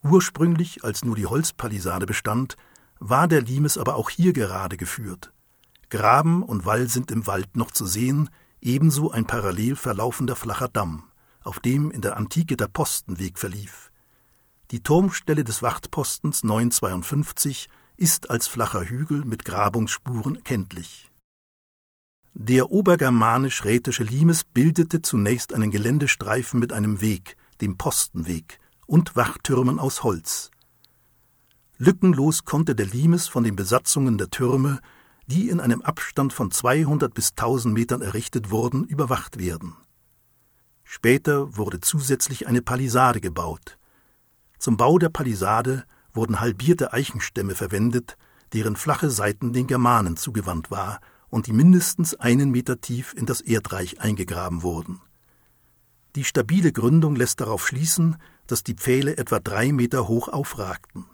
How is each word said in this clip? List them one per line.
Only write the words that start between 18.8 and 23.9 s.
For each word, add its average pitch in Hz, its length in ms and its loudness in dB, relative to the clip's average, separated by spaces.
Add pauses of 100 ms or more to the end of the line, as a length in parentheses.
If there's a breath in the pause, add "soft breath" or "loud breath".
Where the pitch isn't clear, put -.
Hügel 143 400 -4
mit 117 200 -6
Grabungsspuren 110 1000 -2
kenntlich. 92 680 -6 (1200)
Der 123 360 2
obergermanisch-rätische 123 1300 2